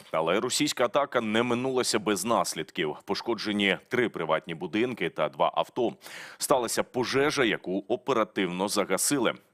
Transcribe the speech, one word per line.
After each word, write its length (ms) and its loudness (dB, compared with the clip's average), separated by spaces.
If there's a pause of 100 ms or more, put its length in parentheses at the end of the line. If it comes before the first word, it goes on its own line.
(120)
Але 280 2
російська 460 0
атака 360 0
не 220 2
минулася 560 0
без 260 0
наслідків. 720 0 (100)
Пошкоджені 720 0 (100)
три 220 0
приватні 460 -2
будинки 540 -2
та 200 -2
два 260 0
авто. 380 -2 (440)
Сталася 460 0
пожежа, 600 0
яку 440 0
оперативно 800 0
загасили. 680 2 (200)